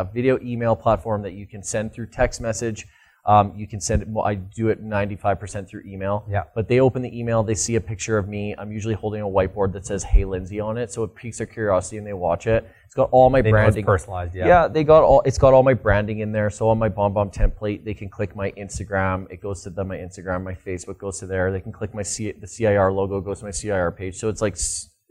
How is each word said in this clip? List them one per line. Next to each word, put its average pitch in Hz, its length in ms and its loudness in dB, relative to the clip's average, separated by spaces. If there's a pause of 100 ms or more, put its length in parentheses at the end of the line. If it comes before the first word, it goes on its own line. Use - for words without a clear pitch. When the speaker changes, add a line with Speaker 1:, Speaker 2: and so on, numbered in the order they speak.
Speaker 1:
a 98 80 -12
video 123 300 2
email 117 320 0
platform 107 460 0
that 101 100 -8
you 98 160 -14
can 101 160 -16
send 110 300 -6
through 117 140 -12
text 120 340 -2
message. 113 460 -6 (380)
Um, 101 320 6
you 104 100 -10
can 101 140 -10
send 107 220 0
it, - 40 -10
well, 110 160 -2
I 104 120 0
do 101 340 -4
it 104 120 0
ninety-five 101 560 -2
percent 98 300 -12
through - 180 -14
email. 98 440 -4
Speaker 2:
Yeah. 101 140 -2 (120)
Speaker 1:
But 113 140 -2
they 123 100 4
open 131 220 4
the 120 180 -10
email, 117 240 0
they 107 120 0
see 117 200 -2
a 110 60 2
picture 110 360 -4
of 101 120 -2
me. 104 280 -6
I'm 104 140 -12
usually 110 220 -4
holding 107 280 -4
a 104 40 -6
whiteboard 95 480 0
that 92 120 -12
says, 98 180 -6
"Hey, - 200 4
Lindsay," 95 380 -6
on 110 160 -6
it. 120 160 -6
So 113 100 -4
it 95 100 -6
piques - 260 -14
their 113 80 -4
curiosity 101 500 0
and 104 100 -10
they 104 60 -8
watch 87 340 -2
it. 113 180 2 (200)
It's - 100 -20
got 131 160 2
all 127 180 8
my 131 120 4
Speaker 2:
They 110 100 4
know 107 60 6
it's 107 80 6
Speaker 1:
branding. 107 180 4
Speaker 2:
personalized, 90 500 -2
yeah. 90 140 -2
Speaker 1:
Yeah, 170 220 6
they 151 160 0
got 156 180 8
all, 135 220 8
it's 135 120 0
got 135 160 8
all 131 100 10
my 135 100 6
branding 107 460 0
in 107 120 -4
there. 107 180 0
So 110 200 0
on 113 100 4
my 113 80 2
BombBomb 101 460 0
template, - 500 0
they 107 100 -8
can 101 140 -12
click 104 260 -6
my 98 180 -6
Instagram. 95 800 -4
It 90 120 -16
goes 98 220 -8
to 95 80 -12
them, 95 180 -6
my 92 80 -8
Instagram, 90 480 -6
my 92 100 -8
Facebook 92 420 -10
goes 98 220 -10
to - 60 -10
there. 92 260 0
They 95 80 -4
can 110 140 -12
click 104 200 -10
my 107 100 -8
C-, 104 280 -6
the - 160 -16
C - 180 -4
I 101 120 4
R 95 160 4
logo 98 260 -2
goes 98 200 -6
to 107 60 -16
my 101 60 -10
C 104 200 -8
I 98 60 0
R 87 140 0
page. 92 240 -12
So 110 140 -4
it's, 104 120 -6
like, 104 120 0
s-, - 360 -8 (220)